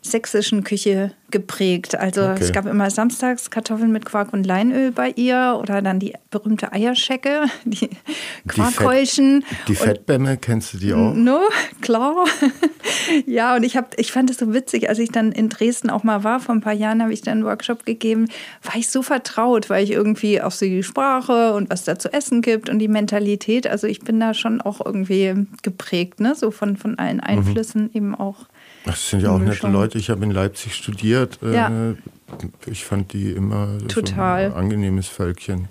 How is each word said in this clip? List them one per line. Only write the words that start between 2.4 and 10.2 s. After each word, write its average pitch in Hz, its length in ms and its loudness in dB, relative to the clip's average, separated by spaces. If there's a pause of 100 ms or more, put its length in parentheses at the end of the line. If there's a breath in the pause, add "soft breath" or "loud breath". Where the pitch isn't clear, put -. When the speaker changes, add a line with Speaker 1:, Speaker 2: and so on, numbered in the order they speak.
Speaker 1:
gab 196 120 0
immer 202 240 2
samstags 240 640 -2
Kartoffeln 226 400 0
mit 220 140 0
Quark 202 260 -2
und 196 140 0
Leinöl 247 480 2
bei 254 160 0
ihr 247 520 2
oder 202 200 -2
dann 190 180 0
die 196 140 -4 (180)
berühmte 214 400 -2
Eierschecke, 254 720 0 (140)
<laughs> - 100 -14
die 233 60 -2
Speaker 2:
Die 208 180 -2
Fett-, - 580 -12
Speaker 1:
Quarkhäulchen. 262 960 4 (240 loud breath)
Speaker 2:
die - 60 2
Speaker 1:
Und - 40 2
Speaker 2:
Fettbämme, 135 600 2